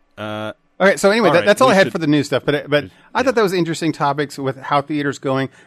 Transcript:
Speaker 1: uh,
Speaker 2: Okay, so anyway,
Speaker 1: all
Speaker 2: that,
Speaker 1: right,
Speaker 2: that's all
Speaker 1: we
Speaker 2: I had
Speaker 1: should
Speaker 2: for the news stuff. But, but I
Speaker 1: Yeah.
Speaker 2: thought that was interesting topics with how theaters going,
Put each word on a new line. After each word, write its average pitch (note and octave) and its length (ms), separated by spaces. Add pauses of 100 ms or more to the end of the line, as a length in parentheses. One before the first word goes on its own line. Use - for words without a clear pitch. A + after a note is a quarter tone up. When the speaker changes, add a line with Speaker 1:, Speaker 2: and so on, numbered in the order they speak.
(180)
Speaker 1:
uh, G#2+ 360 (280)
Speaker 2:
Okay, F#3 160
so G3 140
anyway, A3 180
Speaker 1:
all - 40
Speaker 2:
that, F3 80
Speaker 1:
right, G#3 40
Speaker 2:
that's G#3 160
all - 80
Speaker 1:
we G#3+ 40
Speaker 2:
I F#3+ 40
had G3 80
Speaker 1:
should - 80
Speaker 2:
for F#3 60
the D#3+ 80
news D3 180
stuff. B2+ 200
But, D3 240
but C#3+ 160 (280)
I A3 60
Speaker 1:
Yeah. B3+ 40
Speaker 2:
thought B3 120
that A#3 80
was F#3 100
interesting E3 400
topics C#3+ 440
with C3 200
how C#3+ 240
theaters C#3+ 380
going, C3+ 300 (180)